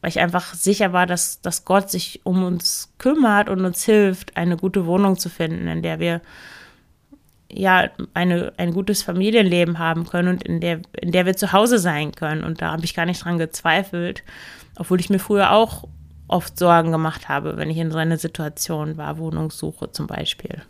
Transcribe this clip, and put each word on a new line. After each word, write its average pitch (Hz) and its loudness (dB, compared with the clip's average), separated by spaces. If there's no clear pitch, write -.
weil 185 -4
ich 160 -4
einfach 175 0
sicher 196 2
war, 180 4
dass, - -4
dass - -6
Gott 196 2
sich - -6
um 185 2
uns - -4
kümmert 233 4
und 185 0
uns 180 -2
hilft, 202 4
eine 175 0
gute 185 0
Wohnung 185 4
zu 175 -6
finden, 170 -4
in 165 -4
der 165 -4
wir, 170 -2
ja, 185 2
eine, 175 0
ein 175 -2
gutes 196 -2
Familienleben 180 2
haben 165 -2
können 175 0
und 180 0
in 170 -4
der, 170 -4
in 175 -4
der 180 4
wir 180 2
zu 190 -2
Hause 226 6
sein 151 0
können. 156 -4
Und 160 -6
da 165 -2
habe 165 -6
ich 170 -6
gar 170 -2
nicht 175 -4
dran 170 -2
gezweifelt, 170 -2
obwohl 180 0
ich 175 -4
mir 196 4
früher 196 2
auch 220 2
oft - -2
Sorgen 170 6
gemacht 160 -4
habe, 156 -4
wenn 156 -4
ich 160 -4
in 165 -2
so 156 -4
einer 160 0
Situation 156 -6
war, 151 -8
Wohnungssuche 160 -6
zum 151 -8
Beispiel. - -8